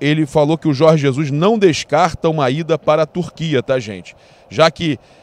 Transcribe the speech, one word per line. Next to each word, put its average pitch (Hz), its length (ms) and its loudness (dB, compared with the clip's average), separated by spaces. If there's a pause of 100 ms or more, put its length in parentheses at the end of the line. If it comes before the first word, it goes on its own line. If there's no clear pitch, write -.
ele 151 260 0
falou 156 320 0
que - 100 -2
o 147 60 2
Jorge 156 280 4
Jesus 139 280 -2
não 185 280 0
descarta 170 720 0
uma 151 220 0
ida 156 280 -2
para 156 240 0
a 156 40 0
Turquia, 151 560 -4
tá, 131 160 -2
gente? 101 380 -12 (340)
Já 151 200 2
que, 160 280 -6 (240)